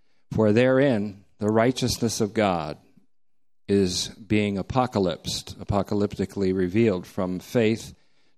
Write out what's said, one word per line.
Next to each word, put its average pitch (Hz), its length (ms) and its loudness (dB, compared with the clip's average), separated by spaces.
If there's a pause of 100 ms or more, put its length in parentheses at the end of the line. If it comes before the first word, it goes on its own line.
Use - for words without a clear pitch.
(320)
For 107 220 4
therein 120 720 2 (120)
the 104 140 -2
righteousness 117 720 0
of 104 120 -2
God 87 440 0 (920)
is 95 440 0
being 104 460 -2
apocalypsed, - 1000 -2
apocalyptically 101 960 -2
revealed 95 500 0
from 92 340 -6
faith 113 540 -2 (440)